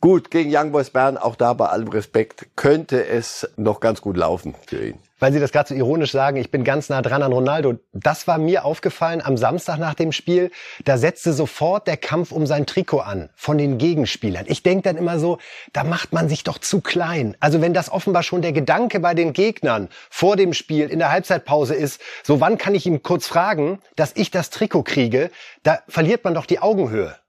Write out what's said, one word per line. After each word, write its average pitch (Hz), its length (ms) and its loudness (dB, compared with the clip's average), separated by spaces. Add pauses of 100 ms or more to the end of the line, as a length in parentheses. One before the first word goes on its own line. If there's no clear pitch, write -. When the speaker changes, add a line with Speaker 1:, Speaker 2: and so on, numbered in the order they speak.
Speaker 1:
Gut, 180 300 4
gegen 165 240 0
Young 151 160 0
Boys 143 200 0
Bern, 135 260 2
auch 113 180 -2
da 120 160 2
bei 117 140 2
allem 104 240 -2
Respekt, - 680 -2
könnte 143 500 2
es - 520 -4
noch 107 240 0
ganz 113 180 2
gut 101 160 -4
laufen 82 400 -2 (100)
für 55 220 -8
ihn. - 120 -12 (200)
Speaker 2:
Weil 135 140 4
Sie 147 80 2
das 139 100 0
gerade 147 160 2
so 139 80 -6
ironisch 135 380 0
sagen, 139 240 2
ich 123 140 -4
bin 131 120 -2
ganz 139 240 0
nah 135 140 -2
dran 127 200 0
an 135 120 0
Ronaldo. 131 460 0 (120)
Das 147 340 -2
war 165 120 2
mir 165 260 2
aufgefallen 165 580 -2
am 135 140 0
Samstag 143 420 -2
nach 156 180 -4
dem 160 180 -2
Spiel. 180 380 0 (340)
Da 139 120 2
setzte 160 360 0
sofort 160 540 -2
der 156 100 -2
Kampf 165 340 -4
um 151 160 -2
sein 147 180 0
Trikot - 360 -2
an 95 340 -8
von 151 220 -2
den 139 200 2
Gegenspielern. 113 680 0
Ich - 160 -4
denk 185 200 2
dann 180 120 0
immer 170 240 -2
so, 165 180 0 (360)
da 131 100 -4
macht 165 300 -4
man 165 160 0
sich 151 160 -4
doch - 140 -6
zu - 200 -2
klein. 160 640 -2
Also 156 180 4
wenn 170 140 2
das 175 180 0
offenbar 180 320 0
schon 180 180 -2
der 165 120 -2
Gedanke 170 480 0
bei 175 120 2
den 165 200 0
Gegnern 139 560 0 (200)
vor 196 280 2
dem 185 160 2
Spiel 151 340 -2
in 160 120 -2
der 156 120 2
Halbzeitpause 151 640 0
ist, 151 240 -4 (240)
so 143 160 4
wann 185 180 2
kann 196 160 -2
ich 190 120 0
ihm 165 180 0
kurz - 240 -2
fragen, 175 520 0 (180)
dass 151 180 0
ich - 160 -2
das 180 180 -4
Trikot 190 340 0
kriege, 127 460 0 (340)
da 156 160 2 (100)
verliert 170 340 0
man 175 120 0
doch 156 100 -6
die - 140 0
Augenhöhe. 117 580 0 (120)